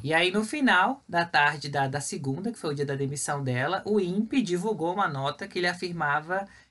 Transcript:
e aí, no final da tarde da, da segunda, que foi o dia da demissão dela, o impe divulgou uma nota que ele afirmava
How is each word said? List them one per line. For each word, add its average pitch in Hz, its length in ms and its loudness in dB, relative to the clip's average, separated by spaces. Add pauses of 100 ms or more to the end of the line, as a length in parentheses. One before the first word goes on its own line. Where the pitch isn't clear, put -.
e 147 100 0
aí, 180 180 4
no 214 120 0
final 233 640 2
da 170 180 2
tarde 147 440 2
da, 143 180 2
da 139 140 -2
segunda, 156 500 -4
que - 80 -10
foi 156 120 -4
o 143 40 -2
dia 143 100 -2
da 139 100 -2
demissão 143 460 -4
dela, 131 440 0
o 208 140 2
impe 214 420 0
divulgou 170 520 0
uma 196 140 2
nota 147 400 -4
que 196 120 -6
ele 175 80 2
afirmava 175 800 -2 (260)